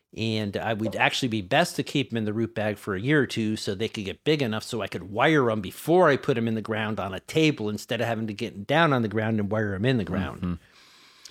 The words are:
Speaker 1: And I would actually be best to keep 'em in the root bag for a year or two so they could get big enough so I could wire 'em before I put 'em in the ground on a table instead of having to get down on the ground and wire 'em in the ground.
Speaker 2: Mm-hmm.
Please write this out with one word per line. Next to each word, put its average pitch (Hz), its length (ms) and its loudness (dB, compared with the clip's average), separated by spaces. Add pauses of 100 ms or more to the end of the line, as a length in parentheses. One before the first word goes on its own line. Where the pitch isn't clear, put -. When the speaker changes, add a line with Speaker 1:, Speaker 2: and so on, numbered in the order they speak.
(160)
Speaker 1:
And 107 400 -4
I 104 180 -2
would 104 200 -4
actually 131 340 0
be 107 140 -2
best 139 340 0
to 143 60 -2
keep 135 300 -2
'em 117 60 -2
in 107 60 -2
the 104 80 -4
root 110 220 -4
bag 107 240 -2
for 104 160 -6
a 92 60 -4
year 143 200 2
or 123 60 2
two 107 300 -2
so 104 180 -4
they 104 140 -4
could 107 160 -6
get - 200 -8
big 151 180 2
enough 110 200 -2
so 113 180 -6
I 98 60 -4
could 92 240 -10
wire 127 400 4
'em 110 100 0
before 165 480 4
I 135 80 6
put 127 220 0
'em 113 100 0
in 113 60 0
the 110 80 -2
ground 107 380 -2
on 95 120 -4
a 92 80 -8
table 151 480 2
instead 107 320 -4
of 113 60 0
having 110 220 -2
to 107 40 -6
get 101 340 -8
down 156 260 4
on 123 100 4
the 107 60 0
ground 110 320 0
and 98 100 0
wire 107 240 0
'em 95 100 -2
in 127 140 4
the 98 60 0
ground. 90 360 -2
Speaker 2:
Mm-hmm. 90 140 -2 (760)